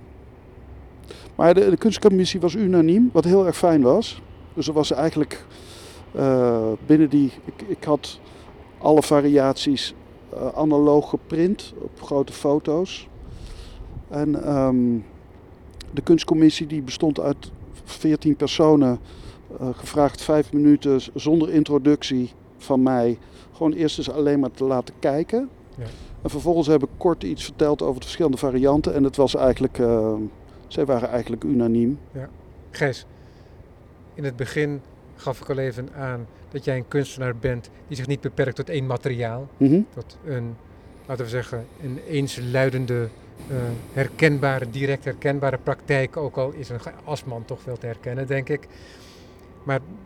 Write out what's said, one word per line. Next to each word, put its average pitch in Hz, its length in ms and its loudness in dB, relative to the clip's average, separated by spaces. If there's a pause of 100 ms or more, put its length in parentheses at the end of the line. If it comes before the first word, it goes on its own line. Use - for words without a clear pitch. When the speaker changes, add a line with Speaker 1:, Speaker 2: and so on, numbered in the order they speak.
(1400)
Speaker 1:
maar 165 180 6
de, 196 160 6
de 175 80 4
kunstcommissie 190 640 4
was 170 160 0
unaniem, 185 580 4
wat 160 100 4
heel 190 220 6
erg 165 120 0
fijn 160 240 4
was. 143 400 4 (320)
Dus 143 140 -4
er 156 60 -4
was 151 180 0
eigenlijk, 156 540 -2 (680)
eh, 123 560 2 (140)
binnen 151 240 6
die, 139 220 2 (140)
ik, - 220 -14
ik 190 160 -8
had - 360 -4 (580)
alle 151 240 6
variaties, 143 920 2 (400)
eh, 131 140 -6
analoog 147 640 2
geprint 165 680 -2
op - 240 -14
grote 139 320 -2
foto's. 151 720 -2 (1040)
En, 151 340 -2
ehm, 135 340 2 (1160)
de 143 80 -4
kunstcommissie 160 680 4
die 151 140 -6
bestond 139 380 -2
uit - 320 -4 (320)
veertien 151 520 0
personen, 147 640 4 (600)
eh, 131 140 -4
gevraagd - 480 0
vijf 151 320 0
minuten 147 480 4
z-, - 120 -14
zonder 156 360 0
introductie 143 840 0 (260)
van 131 260 0
mij, 120 340 2 (360)
gewoon 160 200 0
eerst 160 240 -2
eens 135 140 -6
alleen 143 280 2
maar 131 120 0
te - 120 -6
laten 131 360 -2
kijken. 175 500 -2 (280)
Speaker 2:
Ja. 127 60 -12 (380)
Speaker 1:
En 151 80 -4
vervolgens 151 380 0
heb 151 160 4
ik - 140 -4
kort 170 260 0
iets - 200 -6
verteld 147 380 0
over 135 140 -2
de 127 100 -12
verschillende 143 320 0
varianten 139 560 2
en 143 100 2
het 135 120 0
was 135 200 2
eigenlijk, 131 440 2
eh, 113 340 2 (540)
zij 151 180 -2
waren 123 240 0
eigenlijk 117 340 -6
unaniem. 120 560 0 (120)
Speaker 2:
Ja. 135 180 -12 (420)
Gijs, - 340 -4 (1080)
in 151 100 -10
het 135 120 -6
begin 143 460 -4 (340)
gaf - 260 -8
ik - 80 -18
al 139 80 -2
even 127 380 -6
aan 127 300 -10 (240)
dat 139 140 -10
jij 131 140 -2
een 123 100 -8
kunstenaar 131 480 -4
bent 120 340 -6 (180)
die 147 100 -10
zich 127 100 -6
niet 139 140 -4
beperkt 127 340 -4
tot 135 140 -8
één 143 160 -4
materiaal. 123 640 -6 (100)
Speaker 1:
Mhm. 139 240 4 (120)
Speaker 2:
Tot - 320 -16
een, 120 300 -8 (500)
laten 127 180 -6
we 117 60 -8
zeggen, 117 360 -6 (180)
een 131 160 -8 (100)
eensluidende, 127 960 -2 (420)
eh, 139 60 -6 (380)
herkenbare, 135 760 0
direct 135 360 -4
herkenbare 135 520 -2
praktijk, 135 600 -2
ook 147 200 -6
al 135 140 -2
is 147 180 -14
een 120 100 -8
ge-, - 120 -14 (120)
Asman 127 420 -10
toch - 180 -14
wel 123 140 -10
te - 80 -14
herkennen, 123 420 -8
denk 135 220 -4
ik. 147 180 -4 (960)
Maar 135 160 -2 (260)